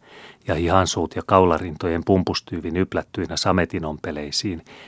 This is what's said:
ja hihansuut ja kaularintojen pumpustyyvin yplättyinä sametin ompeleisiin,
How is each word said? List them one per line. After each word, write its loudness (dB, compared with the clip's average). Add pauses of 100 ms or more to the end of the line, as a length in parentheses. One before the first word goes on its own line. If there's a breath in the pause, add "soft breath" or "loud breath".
(480 loud breath)
ja 0
hihansuut 0
ja -4
kaularintojen 2
pumpustyyvin 0
yplättyinä -2
sametin 0
ompeleisiin, -6 (220 loud breath)